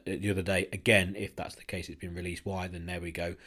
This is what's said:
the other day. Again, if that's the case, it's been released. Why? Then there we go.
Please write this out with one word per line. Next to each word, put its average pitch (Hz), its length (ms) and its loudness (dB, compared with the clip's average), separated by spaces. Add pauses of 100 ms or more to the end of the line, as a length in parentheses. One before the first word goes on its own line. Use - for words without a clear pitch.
the 95 240 0
other 95 140 2
day. 92 280 4
Again, 98 460 6
if 101 180 -6
that's - 200 -8
the - 80 -18
case, - 260 -8
it's 80 100 -12
been 87 140 -8
released. 87 320 -6
Why? 95 220 -4
Then 87 180 -8
there 87 160 -4
we 85 100 -6
go. 85 240 -2 (120)